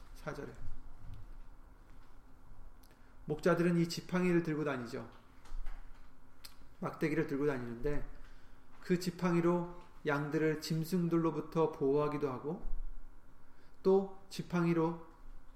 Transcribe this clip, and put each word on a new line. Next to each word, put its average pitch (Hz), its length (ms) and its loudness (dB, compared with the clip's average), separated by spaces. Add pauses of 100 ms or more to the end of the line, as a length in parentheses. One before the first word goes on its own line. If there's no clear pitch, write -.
(160)
사 - 180 -6
절에. 135 180 -8 (2750)
목자들은 170 520 4
이 170 120 4
지팡이를 180 540 4
들고 156 200 0
다니죠. 123 460 -4 (1700)
막대기를 156 480 0
들고 143 200 2
다니는데 127 600 0 (760)
그 180 180 2
지팡이로 175 760 2 (300)
양들을 151 560 2
짐승들로부터 160 1120 2
보호하기도 143 600 2
하고 143 320 -4 (1160)
또 190 480 4
지팡이로 170 760 2 (500)